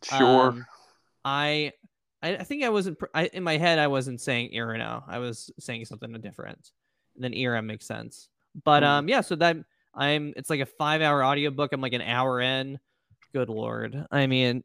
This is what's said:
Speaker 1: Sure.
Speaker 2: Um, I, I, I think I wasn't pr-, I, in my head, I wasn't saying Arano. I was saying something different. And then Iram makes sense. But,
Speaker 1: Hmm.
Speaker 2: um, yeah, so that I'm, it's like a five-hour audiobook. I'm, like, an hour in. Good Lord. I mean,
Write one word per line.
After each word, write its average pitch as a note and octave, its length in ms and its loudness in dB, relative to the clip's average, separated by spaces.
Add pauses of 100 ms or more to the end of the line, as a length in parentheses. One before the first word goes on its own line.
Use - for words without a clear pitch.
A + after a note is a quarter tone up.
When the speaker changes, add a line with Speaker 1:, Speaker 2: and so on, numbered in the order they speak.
Speaker 1:
Sure. C3 460 6
Speaker 2:
Um, A#2+ 160 -6 (580)
I, D3 480 -2 (500)
I, E3+ 160 -4
I F#3+ 60 -10
think C#4+ 200 -6
I A#3+ 60 0
wasn't F#3+ 300 -2
pr-, G3+ 140 -6
I, E3 140 0
in F#3 160 -8
my D#3+ 140 0
head, E3 220 4
I D3+ 80 4
wasn't C3 320 -2
saying A#2+ 340 -2
Arano. A2+ 540 -6
I A#2 120 -8
was A#2+ 300 -8 (100)
saying A2+ 260 -10
something A2+ 260 -14 (100)
different. - 500 -16 (440)
And B2+ 80 -10
then B2 100 -4
Iram A#2 340 -2
makes G#2+ 180 -12
sense. A2+ 420 -12 (380)
But, D3 180 8
Speaker 1:
Hmm. C#3+ 60 6
Speaker 2:
um, C#3+ 180 2
yeah, B3 140 2
so F3+ 160 -4
that E3 180 4 (380)
I'm, D3 420 0
it's - 140 -10
like D3+ 100 0
a C3+ 60 -2
five-hour D3+ 580 2
audiobook. C#3+ 480 2
I'm, C#3 80 -2
like, C3 140 -2
an A#2+ 80 -2
hour B2 400 0
in. C3 380 -2 (520)
Good B2+ 160 -2
Lord. A2+ 640 -6
I C#3 160 4
mean, B2+ 380 2